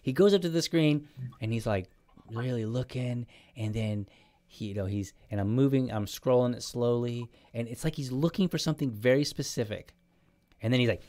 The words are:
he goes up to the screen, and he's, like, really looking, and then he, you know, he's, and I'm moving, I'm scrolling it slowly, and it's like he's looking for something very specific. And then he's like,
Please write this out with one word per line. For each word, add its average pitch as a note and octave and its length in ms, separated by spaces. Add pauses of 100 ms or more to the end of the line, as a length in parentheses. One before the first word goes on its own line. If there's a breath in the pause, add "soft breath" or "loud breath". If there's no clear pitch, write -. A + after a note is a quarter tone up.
he C3 120
goes G3 200
up F#3+ 100
to E3+ 60
the E3 120
screen, D3+ 460 (340 loud breath)
and A2 100
he's, A2+ 140
like, G2 240 (400)
really A#2 360
looking, B2 600 (300 soft breath)
and G#2+ 180
then G#2+ 340 (380 soft breath)
he, - 220
you G2 80
know, G2 100
he's, G2 280 (180 soft breath)
and G2+ 100
I'm G2+ 80
moving, C3 420
I'm G#2+ 140
scrolling B2 500
it A2 60
slowly, A#2+ 680 (260 soft breath)
and A#2 120
it's A#2+ 160
like D#3 120
he's C3 160
looking E3 360
for D#3+ 120
something D3 320
very B2 320
specific. - 720 (680)
And A2+ 100
then B2+ 80
he's A#2+ 100
like, F#2 200